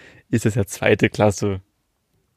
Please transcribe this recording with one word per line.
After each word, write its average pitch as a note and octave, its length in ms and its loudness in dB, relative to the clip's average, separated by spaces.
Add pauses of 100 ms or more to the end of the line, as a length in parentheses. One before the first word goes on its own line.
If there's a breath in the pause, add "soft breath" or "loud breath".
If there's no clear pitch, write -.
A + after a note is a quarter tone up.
(300 soft breath)
ist - 160 -2
das A2 100 0
ja G2+ 100 0
zweite G#2+ 440 0
Klasse. G2+ 500 0 (760)